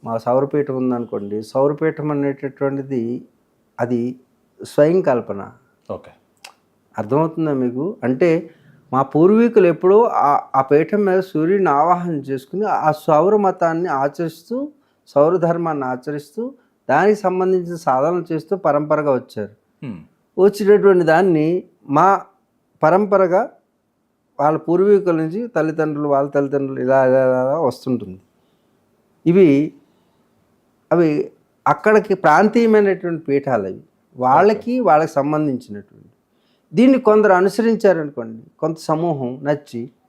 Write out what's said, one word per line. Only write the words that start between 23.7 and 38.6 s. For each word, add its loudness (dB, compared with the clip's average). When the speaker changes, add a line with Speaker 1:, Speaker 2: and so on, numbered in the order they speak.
Speaker 1:
వాళ్ళ 0
పూర్వీకుల 2
నుంచి -6
తల్లిదండ్రులు, -4
వాళ్ళ 0
తల్లిదండ్రులు -4
ఇలా, 2
ఇలా, 2
ఇలా, 0
ఇలా -2
వస్తుంటుంది. -6
ఇవి, 4
అవి 0
అక్కడికి 2
ప్రాంతీయమైనటువంటి 2
పీఠాలు -2
అవి. -10
వాళ్ళకి, 2
Speaker 2:
ఓకే. 0
Speaker 1:
వాళ్ళకి 2
సంబంధించినటువంటి. -6
దీన్ని 4
కొందరు 4
అనుసరించారనుకోండి, 0
కొంత -4